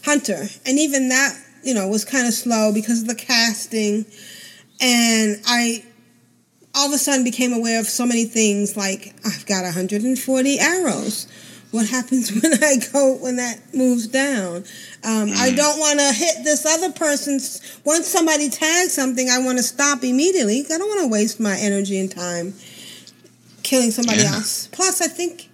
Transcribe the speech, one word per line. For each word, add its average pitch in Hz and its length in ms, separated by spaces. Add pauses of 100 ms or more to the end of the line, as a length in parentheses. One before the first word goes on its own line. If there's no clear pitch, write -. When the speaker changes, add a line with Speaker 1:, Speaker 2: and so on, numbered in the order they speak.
Speaker 1:
hunter, 220 400 (220)
and 262 120
even 277 300
that, 254 260 (300)
you 262 80
know, 196 160
was 208 160
kinda 247 260
slow 220 440
because 226 280
of 220 60
the 240 60
casting. 220 920 (760)
And 226 680
I 240 360 (920)
all 277 140
of 285 40
a 285 60
sudden 269 260
became 247 300
aware 226 260
of 220 60
so - 200
many 233 200
things, 208 500
like, 196 380 (120)
I've - 200
got 190 180
a 180 80
hundred 190 300
and 254 160
forty 262 420
arrows. 294 680 (440)
What 220 180
happens 254 440
<laughs> 226 100
when 320 100 (100)
I 294 140 (160)
go, 269 240
when 254 200
that 240 240 (140)
moves 247 340
down? 240 480 (480)
Um, 220 280
I 247 180
Speaker 2:
Mm. 247 60
Speaker 1:
don't 294 240
wanna 294 320
hit 320 320
this 302 220
other 330 260
person's, 285 680 (240)
once 330 220
somebody 311 440
tags 339 420
something, 254 380
I 247 80
wanna 254 240
stop 277 420
immediately. 285 680
I 320 80
don't 403 100
wanna 392 200
waste 220 320
my 202 180
energy 196 400
and 190 120
time 175 440 (1080)
killing 247 280
somebody 226 320
Speaker 2:
Yeah. 147 140
Speaker 1:
else. - 360
Plus, 370 300
I 330 60
think - 460